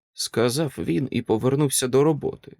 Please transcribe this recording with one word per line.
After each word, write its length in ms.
сказав 640
він 340
і 100
повернувся 680
до 160
роботи. 560